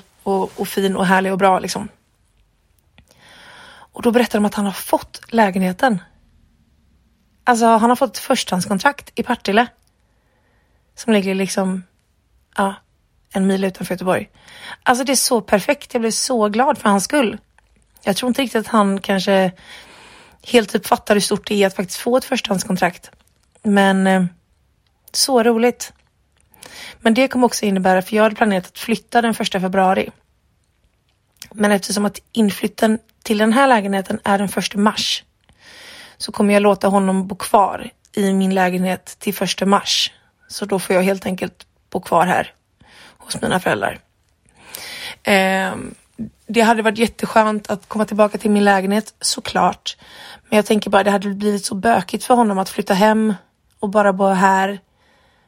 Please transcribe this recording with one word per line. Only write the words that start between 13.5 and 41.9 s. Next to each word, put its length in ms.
utanför 300
Göteborg. 360
Alltså 200
det 80
är 40
så 260
perfekt, 520
jag 80
blev 100
så 380
glad 280
för 120
hans 140
skull. 340
Jag 160
tror 100
inte 140
riktigt 180
att 80
han 340
kanske 500
helt 220
typ 180
fattar 280
hur 60
stort 260
det 160
är 40
att 80
faktiskt 240
få 180
ett 80
förstahandskontrakt. 880
Men, 460
eh, 160
så 320
roligt. 500
Men 140
det 140
kommer 180
också 200
innebära, 360
för 140
jag 80
hade 120
planerat 320
att 120
flytta 420
den 120
första 260
februari. 500
Men 200
eftersom 340
att 140
inflytten 680
till 140
den 160
här 140
lägenheten 560
är 140
den 120
första 280
mars, 460
så 140
kommer 220
jag 100
låta 240
honom 400
bo 80
kvar 540
i 200
min 220
lägenhet 640
till 140
första 320
mars. 460
Så 180
då 140
får 160
jag 80
helt 220
enkelt 420
bo 120